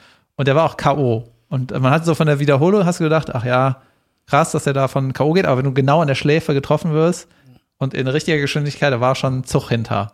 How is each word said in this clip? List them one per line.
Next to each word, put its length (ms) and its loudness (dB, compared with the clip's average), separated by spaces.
Und 100 -2
der 80 4
war 100 4
auch 100 -4
K 220 0
O. 340 -2
Und 240 -4
man 200 0
hat 140 2
so 100 2
von 100 0
der 140 2
Wiederholung, 460 4
hast 140 -2
du 40 -2
gedacht, 300 0
ach 120 -4
ja, 360 0
krass, 280 2
dass 120 -2
er 80 0
da 140 0
von 260 -4
K 100 -2
O 100 2
geht, 120 2
aber 140 2
wenn 60 0
du 80 -2
genau 280 2
an 60 0
der 80 0
Schläfe 400 0
getroffen 380 -2
wirst 340 0
und 160 -4
in 140 -2
richtiger 320 0
Geschwindigkeit, 520 -2
da 80 0
war 140 2
schon 260 -2
ein 40 -6
Zug 260 -2
hinter. 440 -2